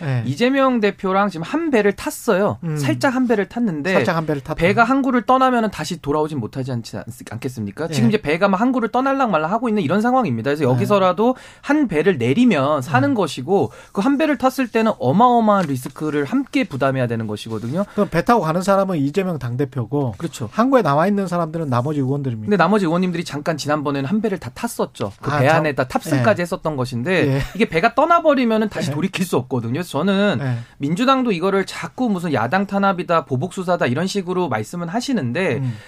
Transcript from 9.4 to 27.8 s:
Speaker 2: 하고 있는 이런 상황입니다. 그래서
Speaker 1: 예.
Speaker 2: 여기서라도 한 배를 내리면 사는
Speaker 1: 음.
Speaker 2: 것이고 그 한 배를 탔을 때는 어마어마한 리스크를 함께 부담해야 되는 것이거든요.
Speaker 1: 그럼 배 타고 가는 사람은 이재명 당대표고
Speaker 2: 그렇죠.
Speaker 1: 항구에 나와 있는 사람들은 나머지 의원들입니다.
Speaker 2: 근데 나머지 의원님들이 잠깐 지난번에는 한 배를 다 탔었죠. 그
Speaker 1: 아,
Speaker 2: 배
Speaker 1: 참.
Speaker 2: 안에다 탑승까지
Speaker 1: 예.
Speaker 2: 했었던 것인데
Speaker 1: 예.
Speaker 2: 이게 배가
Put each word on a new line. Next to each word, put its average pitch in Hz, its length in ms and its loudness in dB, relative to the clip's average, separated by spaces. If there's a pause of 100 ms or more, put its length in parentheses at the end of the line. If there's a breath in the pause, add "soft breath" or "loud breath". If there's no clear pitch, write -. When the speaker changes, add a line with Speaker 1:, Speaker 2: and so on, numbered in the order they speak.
Speaker 2:
하고 233 180 -2
있는 208 140 0
이런 170 180 2
상황입니다. 180 500 0
그래서 151 140 0
Speaker 1:
예. 120 40 4
Speaker 2:
여기서라도 190 680 2 (240 loud breath)
한 302 260 0
배를 165 320 2
내리면 143 640 4
사는 254 280 2
Speaker 1:
음. 269 40 2
Speaker 2:
것이고 156 560 0 (220 loud breath)
그 202 140 0
한 277 120 2
배를 302 200 2
탔을 262 300 0
때는 220 320 2
어마어마한 208 680 4
리스크를 143 600 -4
함께 262 360 -2
부담해야 135 460 0
되는 113 180 -2
것이거든요. 113 640 -4
Speaker 1:
그럼 196 160 0
배 170 160 0
타고 208 180 4
가는 160 200 -2
사람은 190 360 2
이재명 156 420 -2
당대표고 127 760 -4
Speaker 2:
그렇죠. 127 360 -8
Speaker 1:
항구에 247 300 2
나와 156 260 2
있는 196 180 0
사람들은 165 420 -4
나머지 131 300 0
의원들입니다. 131 500 -2
Speaker 2:
근데 202 80 2
나머지 190 280 2
의원님들이 175 400 -2
잠깐 151 320 -6
지난번에는 139 520 -2
한 214 120 0
배를 196 180 -2
다 - 160 -12
탔었죠. - 560 -6 (100)
그 - 120 -4
Speaker 1:
아, - 80 0
Speaker 2:
배 131 80 4
Speaker 1:
참. 160 80 6
Speaker 2:
안에다 143 320 0
탑승까지 165 520 0
Speaker 1:
예. - 20 0
Speaker 2:
했었던 165 340 -4
것인데 131 580 0
Speaker 1:
예. 139 60 0 (160)
Speaker 2:
이게 220 120 2
배가 165 280 2